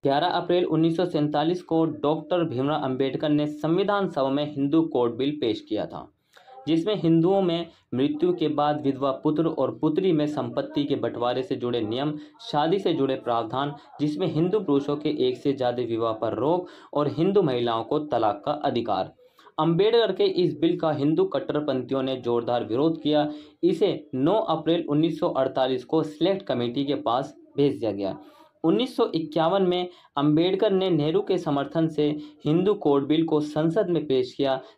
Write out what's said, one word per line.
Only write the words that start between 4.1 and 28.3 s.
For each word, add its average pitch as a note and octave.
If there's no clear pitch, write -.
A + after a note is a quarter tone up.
में D3
हिंदू C#3+
कोड A#2+
बिल C#3+
पेश A2
किया G#2
था, -
जिसमें E3
हिंदुओं E3
में E3+
मृत्यु D3
के E3
बाद D3
विधवा C3+
पुत्र D#3
और C#3
पुत्री E3+
में D3+
संपत्ति C#3
के C#3
बंटवारे A#2+
से B2+
जुड़े A#2+
नियम, B2+
शादी D#3+
से G3
जुड़े C3+
प्रावधान, B2
जिसमें D3+
हिंदू F3+
पुरुषों C#3+
के C#3+
एक B2
से C#3
ज़्यादा B2
विवाह A2+
पर A2
रोक E3
और D3
हिंदू F#3
महिलाओं A#2+
को D3
तलाक A2+
का C#3
अधिकार। A2+
अंबेडकर G3
के G3+
इस E3+
बिल E3
का D#3+
हिंदू D#3
कट्टरपंथियों C3+
ने C3
जोरदार A#2+
विरोध C#3+
किया। D3+
इसे F3+
नौ C3+
अप्रैल E3
उन्नीस D#3+
सौ F3
अड़तालीस C3
को D#3
सिलेक्ट F3+
कमेटी B2
के C#3
पास B2+
भेज C#3+
दिया A2
गया। G2